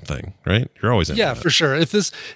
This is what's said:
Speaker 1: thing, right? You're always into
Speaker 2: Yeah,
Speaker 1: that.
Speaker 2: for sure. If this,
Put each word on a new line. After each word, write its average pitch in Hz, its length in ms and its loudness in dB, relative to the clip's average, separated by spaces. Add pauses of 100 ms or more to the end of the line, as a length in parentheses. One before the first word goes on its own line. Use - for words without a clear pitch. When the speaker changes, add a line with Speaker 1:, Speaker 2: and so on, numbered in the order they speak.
Speaker 1:
thing, 73 300 -8 (100)
right? 107 240 0 (100)
You're 110 120 0
always 85 180 2
into 220 100 -2
Speaker 2:
Yeah, 151 140 2
Speaker 1:
that. - 80 -8
Speaker 2:
for 165 80 0
sure. 143 260 2
If 160 140 2
this, 208 220 2 (240)